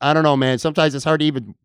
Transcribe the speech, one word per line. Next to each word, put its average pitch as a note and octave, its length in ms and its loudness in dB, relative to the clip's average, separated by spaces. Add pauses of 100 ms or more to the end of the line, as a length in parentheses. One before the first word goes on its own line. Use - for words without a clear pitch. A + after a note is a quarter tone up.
I C#3+ 120 2
don't D#3 100 2
know, D3 120 4
man. C3 240 0
Sometimes D#3 340 0
it's C#3 120 -8
hard D#3 160 0
to D3+ 40 0
even B2 400 -4